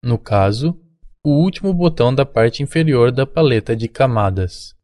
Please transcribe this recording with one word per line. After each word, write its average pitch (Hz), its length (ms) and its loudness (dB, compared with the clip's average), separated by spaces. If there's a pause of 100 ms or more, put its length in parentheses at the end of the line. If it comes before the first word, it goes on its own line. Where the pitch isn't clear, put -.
No 117 160 -2
caso, 107 640 0 (420)
o 151 100 0
último 185 420 0
botão 160 420 2
da 135 100 2
parte - 380 0
inferior 139 480 2
da 127 140 0
paleta 123 500 0
de 113 140 -6
camadas. 101 840 -2 (100)